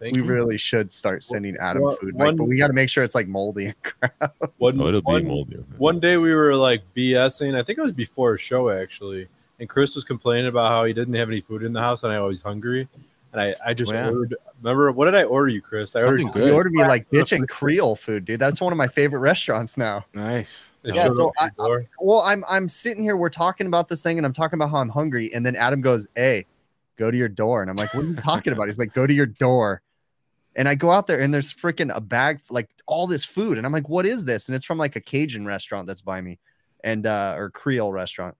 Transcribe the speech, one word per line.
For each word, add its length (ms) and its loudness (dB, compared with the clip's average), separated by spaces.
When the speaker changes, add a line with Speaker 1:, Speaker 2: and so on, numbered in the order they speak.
Speaker 1:
Thank 160 -6
Speaker 2:
We 60 0
Speaker 1:
you. 60 -4
Speaker 2:
really 280 0
should 360 -2
start 320 -4
sending 360 -6
Adam 220 -2
Speaker 1:
One, 140 0
Speaker 2:
food, 180 -8
like, 120 2
Speaker 1:
one 100 2
Speaker 2:
but 120 0
we 100 0
gotta 160 4
make 140 2
sure 160 2
it's, 100 -2
like, 140 0
moldy 380 -4
and 120 -8
<laughs> 40 -20
crap. 520 -6
Speaker 1:
One, 220 2
Speaker 3:
Oh, 80 0
it'll 140 2
be 100 0
Speaker 1:
one, 140 2
Speaker 3:
moldy. 300 -6
Speaker 1:
one 220 2
day 160 4
we 160 4
were, 220 4
like, 280 4
B 200 2
S 280 2
ing. 120 -2
I 80 0
think 160 -6
it 40 -2
was 100 -2
before 420 0
a 40 -4
show, 320 0
actually. 580 -8
And 80 -12
Chris 260 0
was 80 -8
complaining 460 0
about 240 2
how 120 2
he 80 2
didn't 220 -4
have 140 -2
any 120 -4
food 220 -10
in 100 -6
the 80 -4
house, 220 -2
and 100 -2
I 40 -2
always 260 -4
hungry. 460 -6
And 80 -4
I, 140 0
I 80 -2
just 200 -4
Speaker 4:
Oh, 20 -2
yeah. 140 -2
Speaker 1:
ordered. 260 -2
Remember, 280 2
what 140 2
did 100 4
I 80 6
order 260 2
you, 140 -2
Chris? 320 -6
I 80 0
Speaker 4:
Something 240 4
Speaker 1:
ordered 140 -2
Speaker 4:
good. 80 6
Speaker 2:
You 60 6
ordered 180 2
me, 120 4
like, 280 4
Speaker 1:
Yeah. 100 6
Speaker 2:
bitchin' 260 0
Creole 460 0
food, 300 -6
dude. 160 -4
That's 200 0
one 120 0
of 40 -2
my 120 2
favorite 320 0
restaurants 560 0
now. 360 -4
Speaker 4:
Nice. 600 -6
Speaker 1:
They 100 6
Speaker 2:
Yeah, 120 4
Speaker 1:
showed 100 6
Speaker 2:
so 140 6
Speaker 1:
up 120 -6
at 160 0
the 60 -6
Speaker 2:
I, 40 2
Speaker 1:
door. 160 2
Speaker 2:
I, 40 -12
well, 220 6
I'm, 280 2
I'm 180 0
sitting 360 -4
here, 120 2
we're 120 2
talking 400 -2
about 200 2
this 140 -4
thing, 160 0
and 80 0
I'm 60 0
talking 260 -2
about 140 0
how 60 2
I'm 100 0
hungry, 440 -2
and 140 -2
then 80 0
Adam 260 2
goes, 360 2
"Hey, 300 2
go 160 0
to 40 0
your 120 2
door." 340 0
And 80 -6
I'm 60 -6
like, 180 -4
"What 100 -4
are 40 -4
you 80 -6
talking 360 0
about?" 140 -2
He's 120 -6
like, 140 -4
"Go 140 2
to 80 4
your 120 2
door." 560 0
And 120 0
I 60 2
go 160 2
out 160 4
there, 140 0
and 120 2
there's 220 -2
freaking 400 -4
a 60 -6
bag, 400 -2
like, 200 -4
all 200 -2
this 180 -2
food, 320 -2
and 100 -4
I'm 60 -4
like, 160 -2
"What 160 0
is 200 -2
this?" 240 -2
And 80 -4
it's 80 -6
from, 140 -4
like, 180 -2
a 40 -10
Cajun 460 -4
restaurant 400 -8
that's 160 -12
by 180 -8
me, 200 -14
and, 240 -2
uh, 300 -2
or 140 -8
Creole 420 -2
restaurant. 480 -8